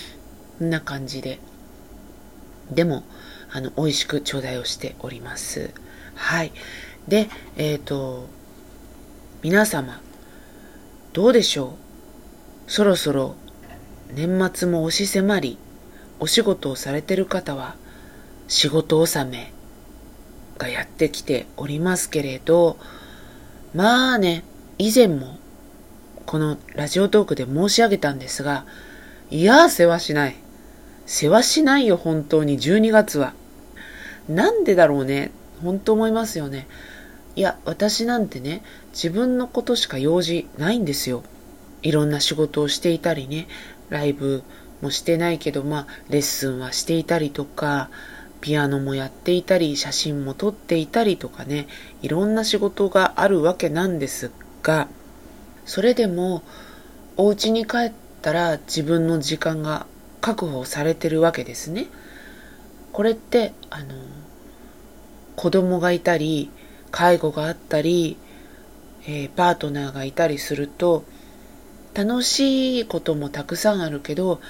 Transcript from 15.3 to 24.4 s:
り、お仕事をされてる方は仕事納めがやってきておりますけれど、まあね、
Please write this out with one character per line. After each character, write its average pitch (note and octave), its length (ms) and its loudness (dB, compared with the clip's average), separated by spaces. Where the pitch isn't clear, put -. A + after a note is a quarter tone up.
り、 C3 200 -4
お D#3 80 -4
仕 A#3 140 2
事 F3+ 300 0
を B2+ 60 -6
さ C#3 160 -6
れ D3+ 100 -2
て F#3+ 120 -2
る F#3+ 120 0
方 E3 300 -4
は C3 200 -12
仕 - 200 2
事 D#3 300 2
納 D3 320 2
め A#2+ 220 -12
が B2 140 -6
や - 140 -6
っ - 20 -18
て D3+ 240 0
き - 100 -10
て - 240 -4
お C#3+ 80 -8
り C#3+ 120 -6
ま F3+ 200 0
す - 100 -4
け D3+ 140 -2
れ C3 200 -8
ど、 E3+ 360 4
ま B3 400 4
あ A#3 40 2
ね、 E3+ 260 0